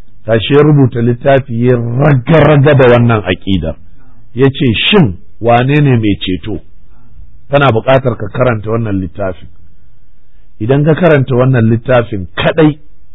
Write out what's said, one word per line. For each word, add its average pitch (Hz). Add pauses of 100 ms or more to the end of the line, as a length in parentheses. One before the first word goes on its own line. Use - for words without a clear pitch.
(260)
gashi 117
ya 147
rubuta 139
littafi 120
ya 123
raga-raga 143
da 135
wannan 117
aƙidar. 92 (580)
Ya 127
ce, 135 (200)
"Shin 135 (240)
wane 120
ne 135
mai 104
ceto?" 85 (880)
Kana 139
buƙatar 127
ka 107
karanta 113
wannan 107
littafin. 95 (1120)
Idan 135
ka 160
karanta 143
wannan 123
littafin 110
kaɗai, 151 (380)